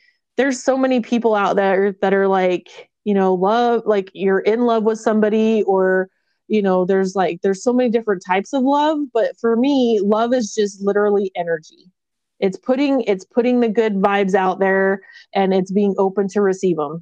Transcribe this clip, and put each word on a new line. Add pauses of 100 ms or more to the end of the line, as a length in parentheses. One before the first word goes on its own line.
(380)
there's
so
many
people
out
there
that
are
like, (160)
you
know,
love,
like,
you're
in
love
with
somebody,
or, (400)
you
know,
there's,
like,
there's
so
many
different
types
of
love. (140)
But
for
me,
love
is
just
literally
energy. (500)
It's
putting,
it's
putting
the
good
vibes
out
there, (320)
and
it's
being
open
to
receive
'em.